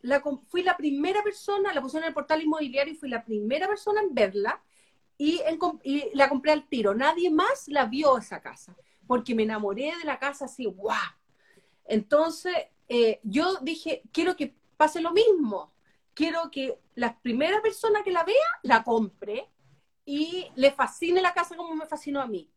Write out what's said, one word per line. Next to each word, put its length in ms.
la 180
com-, 260
fui 160
la 140
primera 460
persona, 520
la 80
puse 160
en 60
el 100
portal 280
inmobiliario 520
y 20
fui 120
la 160
primera 440
persona 340
en 120
verla, 480
y, 280
en 120
com-, 240
y 320
la 140
compré 240
al 160
tiro. 260
Nadie 360
más 380
la 180
vio 320
esa 220
casa, 360
porque 280
me 100
enamoré 540
de 60
la 140
casa 280
así, 200
¡guau! 300
Entonces, 680
eh, 360
yo 380
dije, 400
"Quiero 240
que 180
pase 240
lo 120
mismo. 600
Quiero 360
que 280
la 260
primera 420
persona 400
que 100
la 120
vea, 100
la 220
compre 640
y 420
le 160
fascine 500
la 120
casa 220
como 180
me 120
fascinó 340
a 60
mí". 300